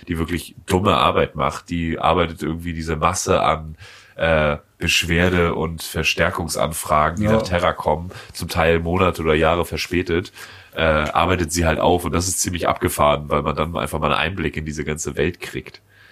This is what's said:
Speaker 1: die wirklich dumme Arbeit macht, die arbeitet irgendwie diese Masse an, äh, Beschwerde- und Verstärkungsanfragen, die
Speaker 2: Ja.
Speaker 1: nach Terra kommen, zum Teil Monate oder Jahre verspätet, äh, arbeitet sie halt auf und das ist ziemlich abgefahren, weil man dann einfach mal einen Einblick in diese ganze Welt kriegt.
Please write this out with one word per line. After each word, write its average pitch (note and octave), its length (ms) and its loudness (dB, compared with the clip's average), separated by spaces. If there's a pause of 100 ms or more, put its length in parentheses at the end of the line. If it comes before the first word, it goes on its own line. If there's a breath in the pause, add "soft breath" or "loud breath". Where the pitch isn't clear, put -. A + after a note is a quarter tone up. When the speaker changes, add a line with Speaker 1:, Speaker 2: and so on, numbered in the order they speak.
Speaker 1:
die E2+ 120 -2
wirklich E2 360 -4 (120)
dumme F#2+ 300 4
Arbeit F2 380 2
macht, C#2 360 -4
die E2 280 -2
arbeitet E2 440 2
irgendwie E2+ 320 -4
diese D#2+ 200 -4
Masse F2 460 0
an, D#2 360 -2 (400 loud breath)
äh, D#2 420 2 (200)
Beschwerde- E2+ 760 2
und D#2+ 280 -4
Verstärkungsanfragen, D#2+ 1300 0
die G#2 80 -2
Speaker 2:
Ja. G#2+ 80 2
Speaker 1:
nach A2 100 2
Terra F2 300 0
kommen, D#2+ 380 -2 (220 loud breath)
zum F2 160 -8
Teil E2 320 2
Monate E2+ 420 0
oder D#2 120 4
Jahre D#2+ 300 4
verspätet, F2 680 -2 (420 loud breath)
äh, - 80 -2
arbeitet D#2+ 680 2
sie E2+ 120 0
halt D#2 160 2
auf F2 240 2
und D2 80 -2
das E2+ 160 0
ist - 120 -4
ziemlich F2 280 -2
abgefahren, D2 600 2
weil D2+ 140 2
man D2+ 140 -2
dann D#2+ 200 -2
einfach - 220 -4
mal D2+ 140 0
einen - 80 0
Einblick E2 380 -4
in D#2 80 -6
diese D2+ 180 -6
ganze D#2 320 -6
Welt E2+ 240 -2
kriegt. - 400 -12 (320 soft breath)